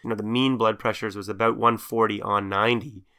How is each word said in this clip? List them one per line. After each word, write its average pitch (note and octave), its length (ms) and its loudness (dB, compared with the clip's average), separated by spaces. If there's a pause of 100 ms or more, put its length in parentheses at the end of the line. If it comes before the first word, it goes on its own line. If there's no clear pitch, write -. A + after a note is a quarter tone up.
You A#2 80 -6
know, A2 60 -2
the G#2 60 -4
mean B2 340 2
blood A2 220 2
pressures G#2+ 380 -4
was G2 120 -10
about A2+ 280 0
one A2+ 200 4
forty G#2+ 460 0
on G2+ 260 0
ninety, G#2+ 560 0 (140)